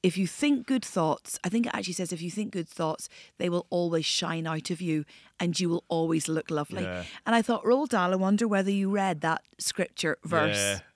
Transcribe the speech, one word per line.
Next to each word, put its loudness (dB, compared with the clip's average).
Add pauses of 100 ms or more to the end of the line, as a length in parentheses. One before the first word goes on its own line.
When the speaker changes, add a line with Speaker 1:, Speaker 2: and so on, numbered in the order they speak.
Speaker 1:
If 4
you 2
think 2
good 2
thoughts, -2
I 0
think 2
it -4
actually -4
says, -4
"If -6
you -6
think -6
good -4
thoughts, -4 (260)
they -2
will -2
always 0
shine -2
out -4
of -4
you 0 (340)
and 0
you 2
will 0
always 2
look -2
lovely." -4
Speaker 2:
Yeah. -4 (220)
Speaker 1:
And 2
I 6
thought, 0
"Roald 4
Dahl, 2
I 2
wonder 2
whether 2
you 0
read 0
that 0 (160)
scripture -2
verse." 2
Speaker 2:
Yeah. 2 (180)